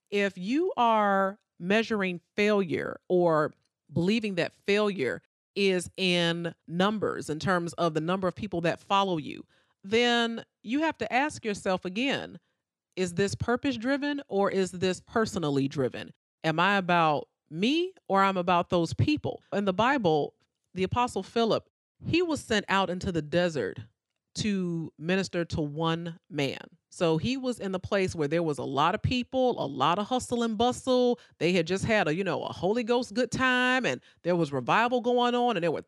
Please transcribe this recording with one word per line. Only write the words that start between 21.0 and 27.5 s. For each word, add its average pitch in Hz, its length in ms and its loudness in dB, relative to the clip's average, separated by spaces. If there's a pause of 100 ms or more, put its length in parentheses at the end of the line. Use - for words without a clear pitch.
Philip, 220 460 0 (360)
he 339 180 2
was 320 180 -2
sent 208 280 -2
out 190 220 2
into 185 220 -4
the 160 100 -2
desert 151 560 -2 (580)
to 175 640 -2
minister 175 480 -2
to - 140 -4
one 165 580 -2 (100)
man. 139 300 -4 (320)
So 165 260 2
he 233 200 -2
was 254 220 -4